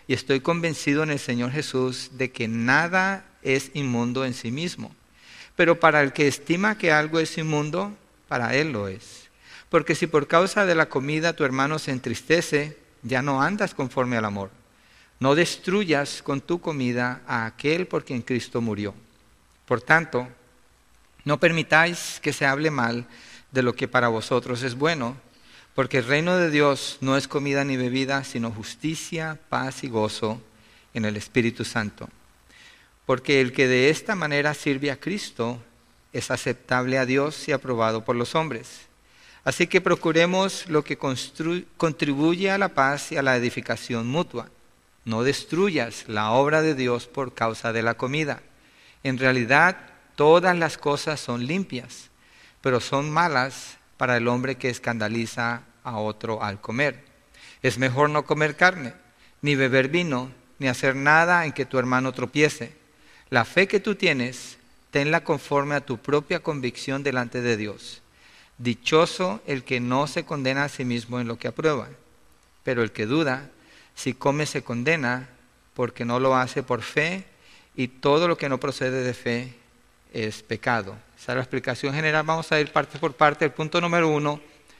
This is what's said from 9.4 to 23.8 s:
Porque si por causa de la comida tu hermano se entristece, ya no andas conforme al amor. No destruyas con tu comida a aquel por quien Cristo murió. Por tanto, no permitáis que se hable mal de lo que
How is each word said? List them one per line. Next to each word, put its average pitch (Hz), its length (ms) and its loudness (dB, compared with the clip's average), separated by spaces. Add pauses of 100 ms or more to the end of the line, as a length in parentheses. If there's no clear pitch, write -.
Porque 165 260 2
si 165 140 -2
por 147 180 2
causa 190 400 4
de 175 80 4
la 156 140 4
comida 156 460 0
tu 160 100 0
hermano 135 340 0
se 147 140 -6
entristece, 147 840 -2 (260)
ya 127 200 -2
no 139 180 0
andas 185 340 -2
conforme 127 420 -2
al 110 80 -2
amor. 101 260 -6 (680)
No 135 160 4
destruyas 165 880 0
con 139 180 -4
tu 175 200 -4
comida 123 680 -2
a 117 180 -2
aquel 160 400 -2
por 151 180 -4
quien 123 180 -6
Cristo 123 380 -2
murió. 104 340 -4 (720)
Por 120 140 0
tanto, 156 460 2 (1000)
no 147 140 0
permitáis 165 800 2
que - 120 -2
se 151 120 -2
hable 147 280 2
mal 120 340 -2 (460)
de 131 100 2
lo 120 120 2
que 135 120 -4